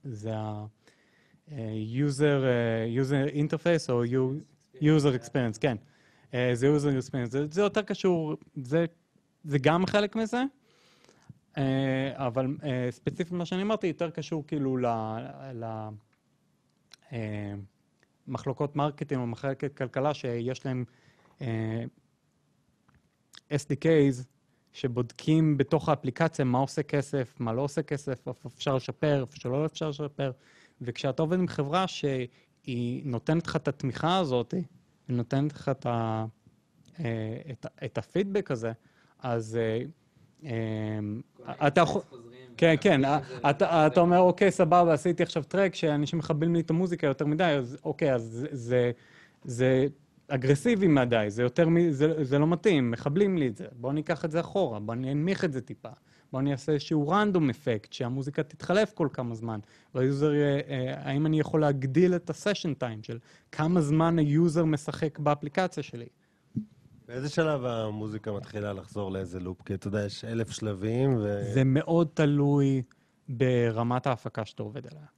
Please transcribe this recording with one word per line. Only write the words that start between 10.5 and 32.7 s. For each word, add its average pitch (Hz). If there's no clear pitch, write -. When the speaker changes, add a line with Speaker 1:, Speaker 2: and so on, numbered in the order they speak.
Speaker 1:
אה, 135
אבל, 127
אה, 127
ספציפית 165
מה 175
שאני 185
אמרתי, 208
יותר 165
קשור 151
כאילו 135
ל-, 123
ל-, 110
אה, 107
מחלקות 139
מרקטינג 147
או 123
מחלקת 135
כלכלה 135
שיש 123
להם, 127
אה, 113
S 143
D 143
Ks 139
שבודקים 143
בתוך 139
האפליקציה 147
מה 127
עושה 139
כסף, 139
מה 113
לא 127
עושה 143
כסף, 139
איפה 127
אפשר 135
לשפר, 139
איפה 120
שלא 135
אפשר 156
לשפר. 143
וכשאתה 123
עובד 170
עם 180
חברה 165
שהיא 127